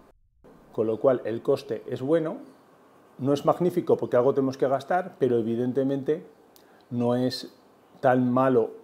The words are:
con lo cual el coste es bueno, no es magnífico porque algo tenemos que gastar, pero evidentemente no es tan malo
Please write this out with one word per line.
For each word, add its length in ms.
con 140
lo 120
cual 240
el 200
coste 420
es 160
bueno, 360
no 120
es 140
magnífico 500
porque 220
algo 160
tenemos 240
que 100
gastar, 520
pero 180
evidentemente 880
no 260
es 400
tan 340
malo 380